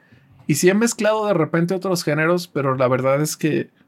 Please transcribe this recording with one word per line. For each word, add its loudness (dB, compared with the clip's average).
Y 0
sí 2
he 4
mezclado 0
de 0
repente 0
otros -2
géneros, 0
pero -2
la 2
verdad 0
es -4
que -2